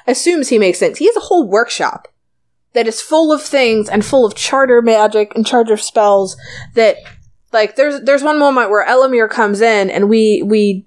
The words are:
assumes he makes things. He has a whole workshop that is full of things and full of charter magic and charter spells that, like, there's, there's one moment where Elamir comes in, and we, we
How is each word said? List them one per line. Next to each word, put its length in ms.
assumes 420
he 100
makes 200
things. 200
He 80
has 100
a 40
whole 280
workshop 580
that 120
is 160
full 300
of 100
things 460
and 160
full 200
of 120
charter 440
magic 540
and 120
charter 300
spells 600
that, 220
like, 240
there's, 260
there's 200
one 160
moment 320
where 160
Elamir 420
comes 320
in, 300
and 180
we, 340
we 440